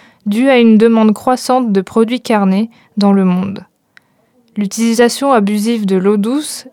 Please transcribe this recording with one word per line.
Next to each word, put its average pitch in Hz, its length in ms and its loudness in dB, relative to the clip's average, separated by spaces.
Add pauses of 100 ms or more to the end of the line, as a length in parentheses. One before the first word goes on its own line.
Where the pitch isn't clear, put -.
(260)
due 226 240 0
à 262 80 4
une 226 200 6
demande 220 360 4
croissante 254 580 -2
de 196 80 0
produits 226 400 -2
carnés 202 500 0 (280)
dans 202 160 2
le 190 100 2
monde. 190 400 -2 (920)
L'utilisation 233 760 -2
abusive 214 540 -2
de 190 100 0
l'eau 202 220 0
douce 254 560 -6